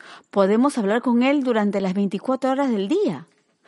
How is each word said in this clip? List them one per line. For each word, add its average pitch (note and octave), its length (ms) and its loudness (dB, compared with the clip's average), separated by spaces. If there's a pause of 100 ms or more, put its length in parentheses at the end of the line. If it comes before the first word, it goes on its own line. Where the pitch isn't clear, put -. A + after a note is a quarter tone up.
(300)
Podemos G#3+ 460 2
hablar G#3+ 240 0
con A#3+ 220 2
Él C#4 200 2
durante G#3 380 0
las F#3 140 -2
veinticuatro G3+ 560 -2
horas C4+ 200 0
del G3 180 -2
día. D4 380 -2 (400)